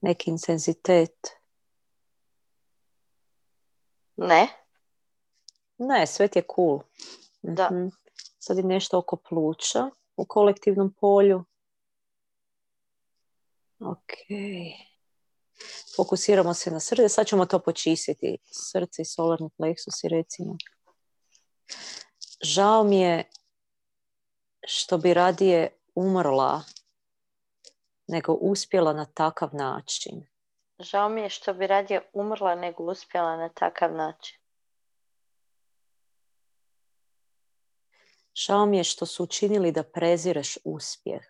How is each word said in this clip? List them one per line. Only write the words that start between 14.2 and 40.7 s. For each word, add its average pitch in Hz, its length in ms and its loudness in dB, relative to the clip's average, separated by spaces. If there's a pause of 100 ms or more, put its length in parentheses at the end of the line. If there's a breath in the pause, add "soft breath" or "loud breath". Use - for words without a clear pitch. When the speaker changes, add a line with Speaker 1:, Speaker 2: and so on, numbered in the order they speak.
Speaker 1:
Fokusiramo 185 580 2
se - 180 -6
na 160 80 -6
srce. 220 300 2
Sad 214 180 2
ćemo 190 180 4
to 180 140 2
počistiti. - 760 -2 (140)
Srce - 500 -6
i 165 40 -6
solarni 165 520 -2
pleksus 165 460 -6
i 170 40 -2
recimo: 165 500 -4 (1900 loud breath)
Žao 214 400 4
mi 196 180 6
je 175 280 2 (1400)
što - 320 -2
bi 175 160 4
radije 175 560 4 (260)
umrla 151 680 2 (1400)
nego - 260 -2
uspjela 185 600 0
na 151 120 -6
takav 160 480 -4
način. 143 760 -8 (520)
Speaker 2:
Žao 202 300 -2
mi 220 120 -6
je 202 80 -6
što - 240 -6
bi 190 140 -4
radije 196 340 0 (120)
umrla 202 420 -2
nego 175 280 -8
uspjela 170 540 -4
na 165 120 -6
takav 170 440 -2
način. 160 440 -8 (4000)
Speaker 1:
Žao 202 300 2
mi 208 120 2
je 175 60 0
što - 220 -4
su - 180 -8
učinili 196 480 0
da 151 120 -2
prezireš 170 800 -2
uspjeh. - 680 -10